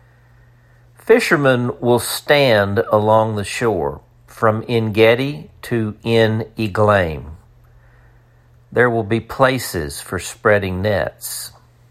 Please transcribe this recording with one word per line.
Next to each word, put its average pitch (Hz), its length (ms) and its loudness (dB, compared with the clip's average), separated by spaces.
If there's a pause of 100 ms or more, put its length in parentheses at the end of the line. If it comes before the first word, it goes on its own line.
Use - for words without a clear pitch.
(960)
Fishermen 139 840 2
will 120 180 2
stand 113 800 2 (140)
along 107 420 2
the 104 80 -6
shore 87 580 -4 (280)
from 110 400 -2
En 113 240 -2
Gedi 120 580 2 (120)
to 110 420 -4
En 113 420 2 (100)
Eglaim. 92 800 0 (1300)
There 123 180 2
will 117 140 0
be 110 160 -2
places 113 840 -2
for - 200 -8
spreading 95 640 -2
nets. - 680 -6 (400)